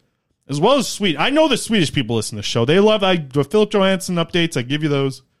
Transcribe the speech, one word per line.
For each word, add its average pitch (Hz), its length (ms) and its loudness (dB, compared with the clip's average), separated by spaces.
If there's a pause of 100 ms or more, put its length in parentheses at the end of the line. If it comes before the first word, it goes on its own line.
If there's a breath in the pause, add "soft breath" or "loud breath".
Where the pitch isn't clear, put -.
(480)
as 143 120 -6
well 240 180 4
as 220 100 -2
Sweden. 165 320 -2
I 202 100 0
know 311 180 4
the 254 80 0
Swedish 202 360 0
people 117 240 -4
listen 110 200 -6
to 104 40 -8
the 101 60 -10
show. 117 180 0
They 151 160 4
love, 214 220 4
I, 185 140 2
the 143 280 -2
Philip 214 280 0
Johansson 190 440 0
updates. 170 400 -2
I 131 60 0
give 139 200 -4
you 160 60 -2
those. 139 340 -2 (180)